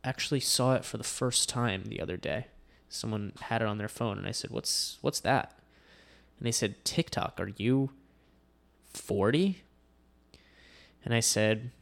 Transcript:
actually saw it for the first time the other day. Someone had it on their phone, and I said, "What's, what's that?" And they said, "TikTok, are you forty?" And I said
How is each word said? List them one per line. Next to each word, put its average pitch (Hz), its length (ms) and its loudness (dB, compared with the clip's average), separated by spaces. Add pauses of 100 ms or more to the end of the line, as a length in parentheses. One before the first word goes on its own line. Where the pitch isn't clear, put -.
actually 131 360 0
saw 131 340 4
it 120 100 0
for - 140 -6
the - 60 -6
first - 440 0
time 107 360 0
the 104 160 -6
other 90 160 -4
day. 90 300 -2 (420)
Someone 104 440 -4 (100)
had 113 200 -2
it 110 60 0
on 104 100 -2
their 104 100 -4
phone, 104 300 -4
and 95 80 -6
I 101 60 -4
said, - 180 -6
"What's, - 500 -2
what's 139 200 -2
that?" - 380 0 (800)
And - 80 -4
they 117 60 2
said, - 320 -2
"TikTok, - 560 -2
are 98 160 -4
you 135 340 2 (1000)
forty?" 131 680 2 (1400)
And 117 100 2
I 117 60 4
said 110 500 2 (120)